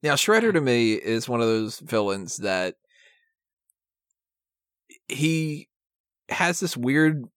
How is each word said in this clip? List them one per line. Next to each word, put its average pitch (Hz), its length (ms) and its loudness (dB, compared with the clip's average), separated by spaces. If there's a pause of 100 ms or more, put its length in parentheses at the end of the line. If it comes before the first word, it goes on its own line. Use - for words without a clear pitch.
Now, 147 140 2
Shredder 220 360 4
to 165 80 4
me 120 340 4
is 113 360 -2
one 117 100 0
of 113 60 2
those 110 340 0
villains 98 580 -2
that 92 380 -2 (2250)
he 156 600 -2 (600)
has 175 320 -2
this 170 160 -4
weird 143 480 2 (120)